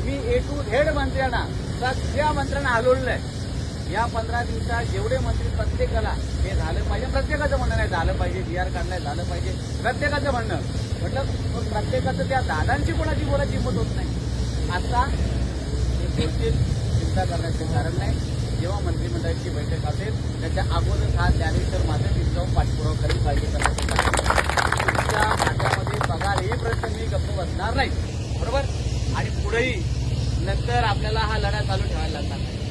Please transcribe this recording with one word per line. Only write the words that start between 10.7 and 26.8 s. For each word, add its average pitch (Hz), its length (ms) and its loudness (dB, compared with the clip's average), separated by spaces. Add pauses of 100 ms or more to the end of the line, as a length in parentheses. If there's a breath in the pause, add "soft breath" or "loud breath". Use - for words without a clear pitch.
म्हटलं, - 220 0 (320)
मग - 180 -2
प्रत्येकाचं 254 560 0
त्या 262 140 2
दादांची 233 500 2
कोणाची 311 320 0
बोलायची 285 320 0
हिंमत 247 220 0
होत - 180 0
नाही. - 120 -2 (640)
आता 208 320 2
हे - 1040 0 (100)
बोलतील, - 380 2 (440)
चिंता 185 260 2
करण्याचं 175 500 0
कारण - 240 0
नाही. - 160 2 (460)
जेव्हा 190 200 0
मंत्रिमंडळाची 170 720 -2
बैठक - 380 -2
असेल, - 520 -2
त्याच्या 175 240 0 (120)
अगोदर - 420 2
हा - 120 4
ज्ञानेश्वर - 560 2
मात्र - 280 2
तिथं - 200 2
जाऊन - 200 0
पाठपुरावा - 420 2
करेल 127 280 2
पाहिजे. 113 220 2 (1400)
तुमच्या - 400 2 (160)
खात्यामध्ये - 640 0
पगार 190 420 0
येईपर्यंत - 460 -2